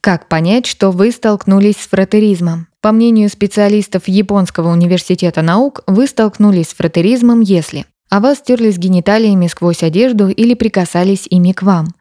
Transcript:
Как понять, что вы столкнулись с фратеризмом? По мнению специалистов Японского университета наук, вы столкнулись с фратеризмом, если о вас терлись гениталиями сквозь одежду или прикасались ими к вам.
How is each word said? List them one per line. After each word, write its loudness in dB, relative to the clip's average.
Как -2
понять, 0
что -2
вы 0
столкнулись 0
с -16
фратеризмом? -2
По 0
мнению 2
специалистов -2
Японского -2
университета 0
наук, -2
вы 2
столкнулись 0
с -16
фратеризмом, 0
если -2
о 0
вас 0
терлись 0
гениталиями 0
сквозь -2
одежду 0
или 2
прикасались -2
ими 2
к -8
вам. 0